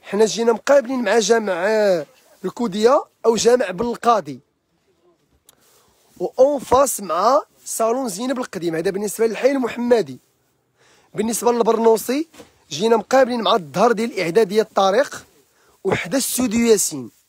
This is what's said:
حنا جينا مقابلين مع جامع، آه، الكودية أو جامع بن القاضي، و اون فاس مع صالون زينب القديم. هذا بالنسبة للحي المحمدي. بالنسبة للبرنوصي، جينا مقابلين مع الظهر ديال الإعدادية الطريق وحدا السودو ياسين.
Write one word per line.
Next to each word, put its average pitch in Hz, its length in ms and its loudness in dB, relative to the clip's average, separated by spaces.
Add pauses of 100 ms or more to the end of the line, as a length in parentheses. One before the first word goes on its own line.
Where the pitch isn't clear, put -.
حنا 208 240 0
جينا 220 260 -2
مقابلين 254 520 0
مع 214 160 2
جامع، 214 340 0
آه، 190 520 0 (400)
الكودية 226 580 2 (220)
أو 233 100 4
جامع 226 360 2
بن 180 140 -6
القاضي، 196 540 -2 (1800)
و 175 80 -4 (120)
اون 277 200 4
فاس 254 420 0
مع 202 400 2 (240)
صالون 233 440 -2
زينب 247 300 -6
القديم. 170 360 -6
هذا 165 160 -2
بالنسبة 208 360 -2
للحي 226 240 0
المحمدي. 240 680 0 (920)
بالنسبة 214 380 -2
للبرنوصي، 226 760 0 (420)
جينا 220 280 0
مقابلين 247 440 0
مع 196 140 2
الظهر 180 360 0
ديال 226 200 -4
الإعدادية 190 500 0
الطريق 202 640 0 (580)
وحدا 175 340 -2
السودو 240 400 -2
ياسين. 196 540 0 (180)